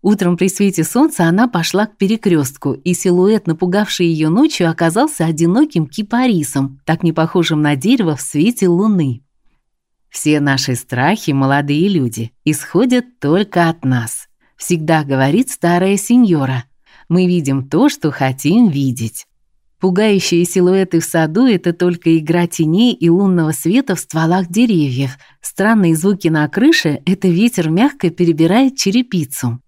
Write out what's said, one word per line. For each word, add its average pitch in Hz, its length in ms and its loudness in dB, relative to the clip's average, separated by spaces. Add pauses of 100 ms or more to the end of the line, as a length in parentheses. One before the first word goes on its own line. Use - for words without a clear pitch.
Утром 180 340 0
при 185 120 0
свете 185 360 0
солнца 262 400 0
она 190 240 2
пошла 190 380 -2
к - 100 -16
перекрёстку, 175 760 -2
и 180 200 -4
силуэт, 185 540 0
напугавший 180 580 -2
её 156 240 0
ночью, 202 400 2
оказался 175 540 -2
одиноким 165 640 0
кипарисом, 190 960 -2
так 160 180 -2
не 165 100 2
похожим 165 480 0
на 147 140 0
дерево 175 400 0
в 127 60 -10
свете 190 480 0
луны. 175 540 0 (880)
«Все 151 320 0
наши 143 360 -2
страхи, 147 560 -2
молодые 143 560 0
люди, 120 440 -4 (120)
исходят 240 760 -2
только 170 480 0
от 165 160 -6
нас», 123 440 -4 (280)
всегда 160 480 -2
говорит 139 460 0
старая 180 480 0
сеньора. 165 680 0 (460)
«Мы 180 160 2
видим 139 420 -2
то, 240 220 2
что 160 200 -4
хотим 143 600 0
видеть». 131 560 -4 (520)
Пугающие 185 680 0
силуэты 185 540 2
в 160 40 -6
саду — 165 440 0
это 175 260 0
только 170 420 0
игра 165 300 0
теней 170 480 0
и 165 160 0
лунного 175 420 2
света 208 420 -2
в - 60 -8
стволах 170 480 -2
деревьев. 151 680 0 (240)
Странные 196 520 2
звуки 180 340 0
на 151 200 0
крыше — 196 560 0
это 190 240 0
ветер 180 400 0
мягко 196 400 0
перебирает 175 680 2
черепицу. 175 920 -2